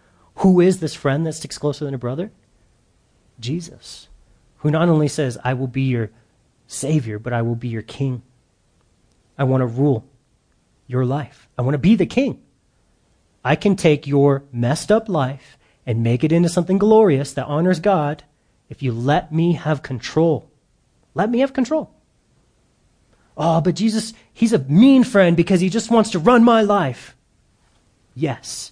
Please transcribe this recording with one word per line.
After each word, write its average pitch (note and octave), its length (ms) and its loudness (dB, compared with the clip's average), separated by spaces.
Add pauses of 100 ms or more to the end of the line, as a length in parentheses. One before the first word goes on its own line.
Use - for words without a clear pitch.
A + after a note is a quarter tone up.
(380)
Who F#3 220 4
is F#3 200 4
this D#3+ 160 -8
friend C#3+ 300 -2
that D#3+ 80 -6
sticks - 240 -14
closer D3 280 -6
than C#3 80 -8
a C3 60 -8
brother? C3+ 320 -8 (1080)
Jesus, - 680 -12 (480)
who D3+ 140 -2
not D#3+ 180 2
only D#3 180 4
says, C3+ 360 -4
"I B2+ 100 0
will B2+ 140 -4
be C3+ 160 -4
your A#2+ 260 -2 (560)
Savior, A#2 540 -4
but A#2+ 140 -8
I A#2 100 -2
will A#2 120 -2
be A#2+ 140 -8
your A2 140 -8
King. B2+ 400 -6 (1120)
I C#3+ 60 -2
want C3 180 2
to B2 60 0
rule B2 380 0 (840)
your B2+ 180 -2
life. C3+ 500 -8
I - 60 -6
want C3+ 140 -2
to C#3 40 -2
be F#3+ 160 4
the F#3 120 0
King. B3+ 320 -4 (1080)
I C#3 100 0
can G3 200 0
take D3+ 320 0
your C#3 440 2
messed A#2+ 400 -2
up A3 160 0
life C#3 500 -6 (280)
and A#2 160 -2
make A#2 220 0
it D#3 80 2
into E3+ 180 2
something F3+ 280 -2
glorious G3+ 560 4
that B2+ 120 -6
honors D#3+ 340 0
God D#3+ 440 -2 (460)
if - 120 -16
you C3 100 -4
let C#3 400 -2
me E3 220 2
have D3+ 300 -4
control. D#3 680 -2 (640)
Let G3 160 -2
me A#3+ 100 0
have C4+ 140 -2
control." C#4+ 380 -2 (1500)
"Oh, D#3+ 240 0
but F3 140 0
Jesus, G#3+ 380 -2 (200)
he's A#3 200 0
a F#3 60 4
mean A3+ 440 6
friend F3 340 4
because F3 240 2
he F#3 80 0
just G#3+ 220 -4
wants A3 200 2
to F3+ 80 -2
run A#3 240 4
my A#3 180 4
life." G3+ 540 -2 (1000)
Yes, - 560 -8